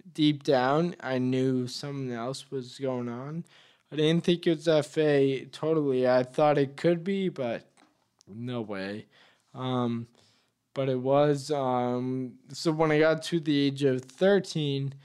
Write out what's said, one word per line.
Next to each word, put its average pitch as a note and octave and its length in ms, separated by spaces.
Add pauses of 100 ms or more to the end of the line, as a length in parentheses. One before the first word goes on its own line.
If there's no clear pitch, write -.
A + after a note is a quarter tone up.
(140)
deep D3 300
down, C#3+ 560
I C3 180
knew B2+ 500
something C3+ 460
else A#2+ 380
was B2+ 260
going B2+ 320
on. C#3 340 (480)
I C#3+ 40
didn't D#3+ 300
think F3 200
it E3+ 120
was D3+ 100
F D3+ 320
A C#3 460
totally. C#3 640
I B2+ 140
thought D3 380
it C#3 180
could E3+ 260
be, G3 260
but A#2+ 360 (640)
no A#2+ 340
way. G2+ 460 (480)
Um, B2 500 (720)
but C3+ 120
it C3 120
was. C#3 500
Um, B2+ 840 (160)
so D#3+ 240
when D#3 180
I D3+ 80
got D#3 240
to E3+ 160
the D3+ 180
age C#3 260
of C3 200
thirteen, D3+ 880 (120)